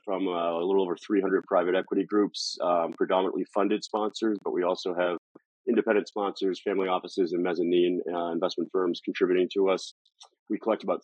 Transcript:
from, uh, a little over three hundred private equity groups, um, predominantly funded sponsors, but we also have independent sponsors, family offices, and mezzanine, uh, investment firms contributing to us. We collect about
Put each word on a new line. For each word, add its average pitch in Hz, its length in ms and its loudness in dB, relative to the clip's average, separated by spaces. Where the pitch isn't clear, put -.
from, 95 240 -2
uh, 85 320 0
a 87 60 0
little 98 160 4
over 87 160 -2
three 101 240 0
hundred 92 220 0
private 90 320 2
equity 95 280 0
groups, - 560 -2
um, 85 320 0
predominantly 95 520 0
funded 101 300 0
sponsors, 107 600 -2
but - 80 -4
we 90 120 0
also 90 280 -2
have 87 240 0
independent 107 400 2
sponsors, 95 520 -2
family 95 280 0
offices, 90 440 0
and 87 100 0
mezzanine, 87 580 2
uh, 85 200 -2
investment 85 400 -2
firms 90 320 0
contributing 90 480 2
to 98 160 2
us. 92 240 -2
We 104 80 -2
collect 107 240 -2
about 92 220 -2